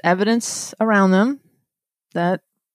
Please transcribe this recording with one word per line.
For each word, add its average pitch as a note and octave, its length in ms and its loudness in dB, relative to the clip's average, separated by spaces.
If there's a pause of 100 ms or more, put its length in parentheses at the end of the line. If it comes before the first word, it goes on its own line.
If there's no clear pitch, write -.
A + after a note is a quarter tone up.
evidence G3+ 760 -2
around G3+ 300 4
them A#3 280 2 (760)
that F3 280 -2 (340)